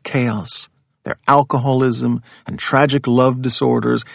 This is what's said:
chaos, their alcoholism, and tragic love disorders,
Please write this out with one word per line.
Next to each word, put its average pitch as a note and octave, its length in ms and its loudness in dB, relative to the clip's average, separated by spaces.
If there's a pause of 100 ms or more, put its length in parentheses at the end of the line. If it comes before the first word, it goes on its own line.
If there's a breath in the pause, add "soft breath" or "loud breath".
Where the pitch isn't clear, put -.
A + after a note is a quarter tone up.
chaos, B2 640 -4 (360)
their - 120 -8 (100)
alcoholism, C3 960 2 (260 soft breath)
and - 120 -10
tragic C#3 480 2
love B2+ 340 2
disorders, A#2+ 640 0 (100)